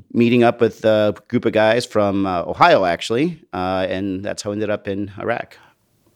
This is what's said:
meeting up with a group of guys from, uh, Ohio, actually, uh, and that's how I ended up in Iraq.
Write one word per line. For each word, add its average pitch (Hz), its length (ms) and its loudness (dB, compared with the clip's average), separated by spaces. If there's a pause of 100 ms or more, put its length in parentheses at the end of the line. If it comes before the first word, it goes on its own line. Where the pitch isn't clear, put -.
(120)
meeting 120 300 4
up 117 180 2
with 113 240 0
a 107 300 2 (140)
group 117 180 -2
of 107 60 2
guys 110 340 2
from, 98 400 0
uh, 90 160 -2
Ohio, 110 420 2
actually, 120 560 -2 (140)
uh, 92 340 -2
and 95 340 -6
that's 101 200 -8
how 104 80 -8
I 104 40 -6
ended 104 160 -4
up 104 160 -6
in 101 320 -6
Iraq. 104 380 -8 (600)